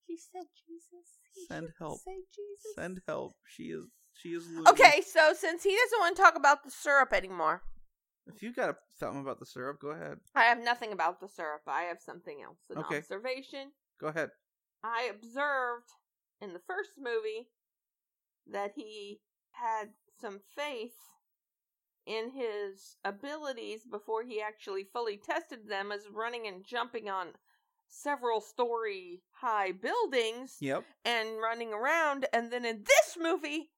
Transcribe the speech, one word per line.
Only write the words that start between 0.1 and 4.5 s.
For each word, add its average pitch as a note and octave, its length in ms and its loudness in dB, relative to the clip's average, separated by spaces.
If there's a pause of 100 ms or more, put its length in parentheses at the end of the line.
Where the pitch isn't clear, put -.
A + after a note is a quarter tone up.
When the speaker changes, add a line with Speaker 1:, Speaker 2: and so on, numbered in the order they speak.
Speaker 1:
said F4+ 300 -14 (200)
Jesus. E4+ 520 -20 (160)
He F#4 120 -16
Speaker 2:
Send D#3+ 200 -8
Speaker 1:
should E3 120 -14
Speaker 2:
help. D3+ 220 -8
Speaker 1:
say F#4+ 160 -10 (180)
Jesus. G#4 420 -14
Speaker 2:
Send F#3 300 -8
help. - 300 -8 (100)
She - 180 -16
is, D#3 200 -8 (300)
she - 160 -12
is E4+ 180 -6
losing. E4 200 6